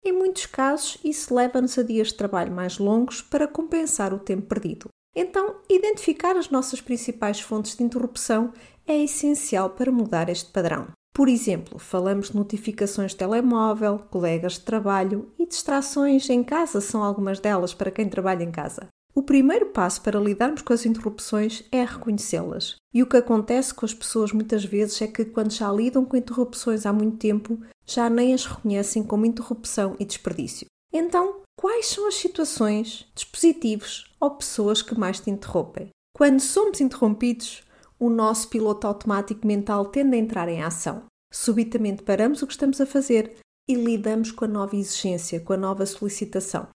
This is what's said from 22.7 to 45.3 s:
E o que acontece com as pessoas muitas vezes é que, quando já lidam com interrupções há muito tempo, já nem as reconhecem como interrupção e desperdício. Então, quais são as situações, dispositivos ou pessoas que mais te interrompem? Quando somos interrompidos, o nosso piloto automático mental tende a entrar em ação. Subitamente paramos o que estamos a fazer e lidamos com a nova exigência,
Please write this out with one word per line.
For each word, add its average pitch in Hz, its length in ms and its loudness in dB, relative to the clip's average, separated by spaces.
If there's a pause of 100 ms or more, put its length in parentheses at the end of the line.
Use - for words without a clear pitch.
E 240 120 4
o - 20 6
que 254 120 6
acontece 240 540 2
com - 140 -6
as 220 80 -4
pessoas 214 380 -2
muitas 214 340 0
vezes 208 380 -2
é 214 40 -2
que, 220 160 -4
quando 214 280 -2
já 208 200 -2
lidam 247 320 2
com 262 140 0
interrupções 240 720 -2
há 202 40 2
muito 214 260 2
tempo, 214 440 0 (240)
já 233 240 0
nem 240 240 4
as 262 140 0
reconhecem 202 560 -2
como 214 240 2
interrupção 226 720 -4
e 202 60 -4
desperdício. - 600 -8 (260)
Então, 349 500 0 (140)
quais 440 320 0
são 415 200 -2
as 403 80 0
situações, 220 1000 -2
dispositivos - 1040 0
ou 285 120 2
pessoas 214 500 0
que - 160 -6
mais 196 220 -2
te - 100 -6
interrompem? - 600 -4 (260)
Quando 277 240 6
somos 392 420 2
interrompidos, 240 800 0 (380)
o 240 100 2
nosso 220 400 2
piloto 214 360 0
automático 202 600 -2
mental 202 380 0
tende 262 300 2
a 233 40 4
entrar 208 300 -2
em 165 120 -4
ação. 165 420 -6 (280)
Subitamente 220 720 0
paramos 214 380 2
o 269 60 -2
que - 40 -10
estamos 277 300 0
a 269 40 4
fazer 247 520 2 (300)
e 262 80 2
lidamos 226 540 0
com - 160 -6
a - 20 -2
nova 208 280 -2
exigência, 180 640 -2